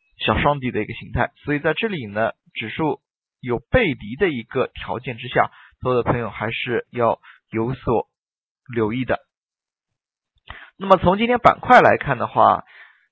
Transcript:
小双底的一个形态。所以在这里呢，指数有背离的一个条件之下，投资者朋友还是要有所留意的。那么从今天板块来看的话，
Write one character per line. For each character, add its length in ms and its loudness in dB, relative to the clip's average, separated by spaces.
小 220 0
双 180 0
底 140 -4
的 100 -2
一 20 -10
个 100 -10
形 180 -16
态。 180 -2
所 100 -2
以 60 -2
在 140 -2
这 120 -4
里 200 -8
呢， 260 -2
指 160 -10
数 300 -4
有 200 -4
背 220 2
离 240 -12
的 140 0
一 120 -4
个 320 -4
条 240 -8
件 180 -10
之 120 -14
下， 240 0
投 140 -2
资 80 2
者 80 -2
朋 80 0
友 100 -6
还 220 -6
是 400 -4
要 300 0
有 220 -2
所 360 -2
留 180 0
意 120 -4
的。 160 -2
那 120 -6
么 80 6
从 220 2
今 100 0
天 100 2
板 220 4
块 200 6
来 160 6
看 220 -2
的 80 -4
话， 380 4